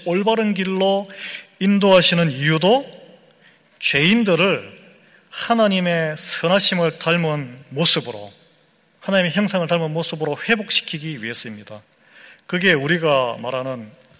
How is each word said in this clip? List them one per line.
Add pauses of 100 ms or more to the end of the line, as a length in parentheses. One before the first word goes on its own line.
올바른
길로 (480)
인도하시는
이유도 (840)
죄인들을 (520)
하나님의
선하심을
닮은
모습으로, (680)
하나님의
형상을
닮은
모습으로
회복시키기
위해서입니다. (640)
그게
우리가
말하는 (300)